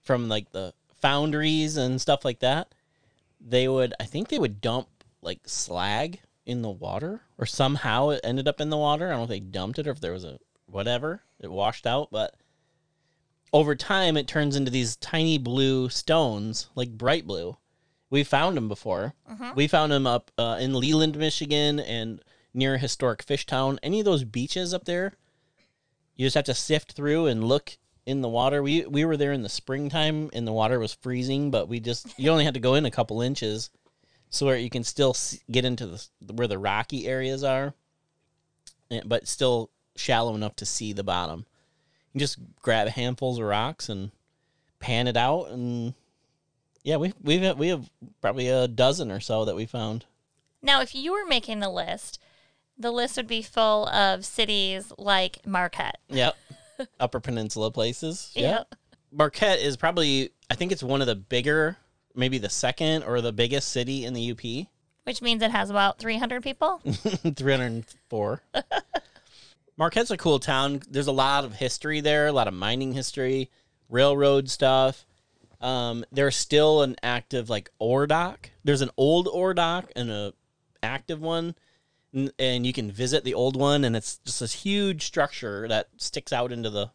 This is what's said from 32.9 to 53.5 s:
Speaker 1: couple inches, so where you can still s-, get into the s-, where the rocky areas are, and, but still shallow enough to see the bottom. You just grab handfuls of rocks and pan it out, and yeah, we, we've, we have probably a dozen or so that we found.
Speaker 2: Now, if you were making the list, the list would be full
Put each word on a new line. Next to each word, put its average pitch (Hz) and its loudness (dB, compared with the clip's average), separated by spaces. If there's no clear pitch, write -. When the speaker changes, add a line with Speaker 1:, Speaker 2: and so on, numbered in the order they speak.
Speaker 1:
couple 113 -2
inches, 113 -4
so - -2
where 135 4
you 120 -4
can 120 -4
still 135 2
s-, - -4
get 123 2
into 123 -2
the 85 -10
s-, - -16
where 117 0
the 98 -2
rocky 101 -2
areas 131 -2
are, 135 0
and, 113 -6
but 117 0
still 120 0
shallow 117 0
enough 107 -4
to 104 -12
see 107 -6
the 98 -6
bottom. 90 -4
You 135 -4
just 139 -2
grab 110 2
handfuls 123 -4
of 113 -2
rocks 107 -2
and 98 -8
pan 120 0
it 117 2
out, 135 2
and 120 -4
yeah, 156 0
we, 180 -2
we've, 180 2
we 151 0
have 147 -2
probably 123 0
a 127 4
dozen 127 2
or 104 -4
so 110 0
that 101 -2
we 107 -4
found. 113 -6
Speaker 2:
Now, 277 4
if 247 -6
you 277 -4
were 415 -2
making 233 -2
the 202 -2
list, 180 -8
the 240 -2
list 240 -2
would 247 -6
be 226 -2
full 214 2